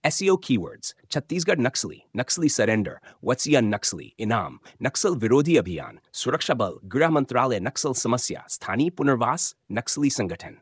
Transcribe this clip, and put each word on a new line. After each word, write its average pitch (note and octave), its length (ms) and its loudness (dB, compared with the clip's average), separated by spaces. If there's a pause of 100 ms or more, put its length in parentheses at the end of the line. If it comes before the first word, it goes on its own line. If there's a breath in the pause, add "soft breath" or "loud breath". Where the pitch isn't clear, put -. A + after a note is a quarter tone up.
एसईओ F#3 320 2
keywords, - 600 -4 (140)
छत्तीसगढ़ E3 480 -2
नक्सली, - 440 -2 (140)
नक्सली D3+ 320 0
surrender, G#2+ 500 0 (260 loud breath)
Watsiya C3 360 2
नक्सली, G#2 580 -2
इनाम, G#2+ 400 -2 (240 loud breath)
नक्सल E3+ 340 0
विरोधी C#3 400 4
अभियान, F2 420 -2 (140)
सुरक्षा - 420 -2
बल, G2+ 300 -2
गृह C#3 260 2
मंत्रालय, B2+ 500 2
नक्सल - 320 -2
समस्या, - 560 -2
स्थानीय C3+ 420 -2
पुनर्वास, C#3 680 0 (160)
नक्सली C3+ 380 0
संगठन। E2+ 520 -4